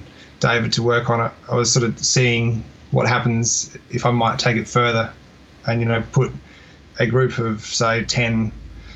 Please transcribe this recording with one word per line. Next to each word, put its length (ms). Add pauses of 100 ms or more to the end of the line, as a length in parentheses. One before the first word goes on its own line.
(420)
David 320
to 100
work 260
on 120
it, 100 (180)
I 60
was 160
sort 140
of 120
seeing 640 (300)
what 160
happens 680 (140)
if 160
I 60
might 260
take 200
it 100
further 440 (540)
and, 140
you 80
know, 240
put 200 (680)
a 80
group 300
of, 280
say, 380
ten, 480 (440)